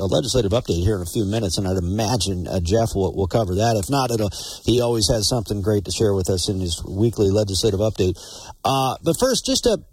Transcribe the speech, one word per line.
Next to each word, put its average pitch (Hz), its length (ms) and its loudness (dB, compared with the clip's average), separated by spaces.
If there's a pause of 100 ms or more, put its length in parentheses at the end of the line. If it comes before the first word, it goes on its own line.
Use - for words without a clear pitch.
a 95 80 -2
legislative 120 400 2
update 92 320 0
here 214 140 2
in 127 60 -4
a 85 120 -8
few 113 100 0
minutes, 101 320 0
and 98 120 0
I'd 95 100 0
imagine, 95 680 -2
uh, 90 100 -2
Jeff 101 400 2
will, 95 160 0
will 95 160 0
cover 101 240 0
that. 113 240 2
If 95 100 -4
not, 131 220 0
it'll, 107 240 0 (320)
he 120 160 4
always 117 260 0
has 110 200 0
something 110 340 -2
great 104 240 0
to 90 60 -8
share 104 220 2
with 95 140 0
us 95 220 -2
in 95 80 -2
his 87 240 -4
weekly 104 480 2
legislative 98 480 2
update. 101 400 0 (460)
Uh, 131 400 0
but 165 160 2
first, 254 260 2
just 262 200 0
a, 208 120 4 (140)